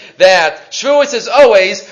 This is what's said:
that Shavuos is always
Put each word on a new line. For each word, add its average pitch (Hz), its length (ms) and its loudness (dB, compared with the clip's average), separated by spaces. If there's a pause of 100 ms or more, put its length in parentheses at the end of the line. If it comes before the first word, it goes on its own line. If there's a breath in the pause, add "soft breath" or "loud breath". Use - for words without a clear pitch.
(180 loud breath)
that 175 520 0
Shavuos 277 440 -2
is 226 120 -8
always 220 640 2